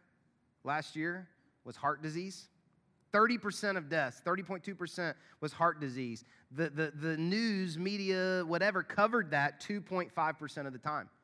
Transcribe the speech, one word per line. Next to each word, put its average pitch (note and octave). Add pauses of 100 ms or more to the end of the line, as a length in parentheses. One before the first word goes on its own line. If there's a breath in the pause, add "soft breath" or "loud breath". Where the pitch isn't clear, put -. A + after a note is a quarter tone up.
(640)
last D3+
year F3 (360)
was B2
heart C#3+
disease? E3+ (640)
Thirty A3+
percent G3
of D3
deaths, D3
thirty F#3
point F#3
two G3
percent E3+ (240 soft breath)
was D3+
heart E3
disease. B2 (300 soft breath)
The, D#3
the, D3
the D#3
news, F#3+
media, F#3
whatever, F3+
covered G#3+
that C#3+
two G#3
point F3+
five D#3
percent D3
of C3+
the B2+
time. C#3+ (140)